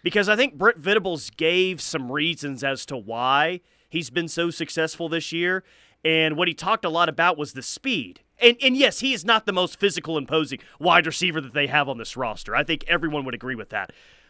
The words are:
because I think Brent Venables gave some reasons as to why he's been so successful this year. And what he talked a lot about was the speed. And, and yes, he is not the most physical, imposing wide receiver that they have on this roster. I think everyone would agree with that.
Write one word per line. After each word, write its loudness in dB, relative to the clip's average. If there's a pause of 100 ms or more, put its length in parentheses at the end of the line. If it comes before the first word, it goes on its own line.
because 2
I 4
think 0
Brent 4
Venables 0
gave 0
some -6
reasons -2
as -2
to -8
why 0 (280)
he's -6
been -2
so -2
successful -4
this -4
year. -2 (420)
And 2
what 2
he 0
talked -2
a -2
lot 2
about 2
was -6
the -10
speed. -6 (200)
And, 8
and 2
yes, 2
he -2
is -6
not 2
the 0
most -2
physical, 0
imposing -2 (180)
wide 6
receiver -2
that -8
they 0
have 2
on -6
this -12
roster. -4
I 2
think -4
everyone -2
would -6
agree -8
with -12
that. -6 (380)